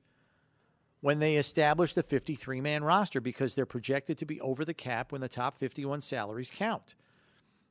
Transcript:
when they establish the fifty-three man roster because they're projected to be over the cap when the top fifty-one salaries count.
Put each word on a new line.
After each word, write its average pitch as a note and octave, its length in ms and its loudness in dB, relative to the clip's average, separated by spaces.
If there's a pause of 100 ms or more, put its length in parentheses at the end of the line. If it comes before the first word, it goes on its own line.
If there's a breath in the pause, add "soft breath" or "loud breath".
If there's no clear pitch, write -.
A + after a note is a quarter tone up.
(1000)
when D3 180 4
they D3+ 160 4
establish D3+ 560 4
the E3 120 0
fifty-three C3 580 -2
man D3 240 -2
roster F3+ 340 4
because B2 360 -2
they're C3 100 2
projected C3+ 540 -2
to D#3+ 60 -4
be D3+ 140 -8
over C3 240 -2
the D#3+ 100 -4
cap B2+ 380 -4
when C#3 80 -6
the C3 80 -4
top B2+ 300 -4
fifty-one C#3 420 -4
salaries A#2 540 -6
count. G3+ 420 -4 (760)